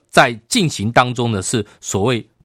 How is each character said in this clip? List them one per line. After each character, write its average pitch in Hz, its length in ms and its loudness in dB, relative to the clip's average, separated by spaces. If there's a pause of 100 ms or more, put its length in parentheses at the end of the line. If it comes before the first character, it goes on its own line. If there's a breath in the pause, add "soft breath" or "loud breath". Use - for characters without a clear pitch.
在 131 240 4 (160)
进 190 180 0
行 110 240 -4
当 123 220 2
中 120 180 -2
呢， 95 120 -2
是 110 200 -4 (160 soft breath)
所 - 240 -4
谓 117 240 -2 (180)